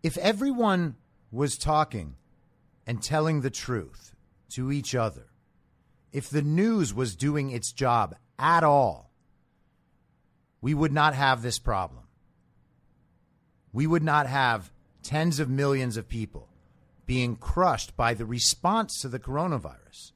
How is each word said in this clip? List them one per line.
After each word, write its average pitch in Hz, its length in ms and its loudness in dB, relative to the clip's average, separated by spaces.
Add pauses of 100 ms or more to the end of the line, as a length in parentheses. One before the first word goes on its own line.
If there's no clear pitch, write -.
If 170 160 -2
everyone 202 760 0 (360)
was 131 240 -2
talking 120 600 -2 (720)
and 117 140 -6
telling 156 400 0
the 127 100 -2
truth - 640 -8 (340)
to 131 220 -6
each 139 240 -4
other, 113 320 -2 (840)
if 139 180 -8
the 147 120 0
news 170 520 2
was 110 220 -4
doing 139 360 -2
its 120 200 -6
job 120 440 2 (240)
at 165 240 6
all, 135 480 4 (1500)
we 143 120 0
would 151 180 2
not 151 220 4
have 131 300 2
this 120 160 -4
problem. 95 460 -4 (1700)
We 127 160 0
would 165 160 2
not 147 240 2
have 123 440 0 (320)
tens 156 360 0
of 139 100 0
millions 135 480 0
of 110 100 -10
people 110 420 -8 (560)
being 123 300 -2
crushed - 640 0
by 120 160 2
the 117 120 -6
response 175 760 0
to 139 60 -8
the 120 120 -6
coronavirus. 131 960 -6